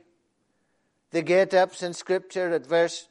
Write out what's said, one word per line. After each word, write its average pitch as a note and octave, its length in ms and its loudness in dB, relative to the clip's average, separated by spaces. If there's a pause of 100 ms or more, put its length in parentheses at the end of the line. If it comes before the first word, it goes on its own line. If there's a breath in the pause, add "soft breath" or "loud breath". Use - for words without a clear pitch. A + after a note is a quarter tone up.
(1120)
The E3 100 -2
get-ups F#3 600 2
in F3 100 -8
Scripture F#3 600 -4
at C#3 120 -4
verse, E3+ 460 0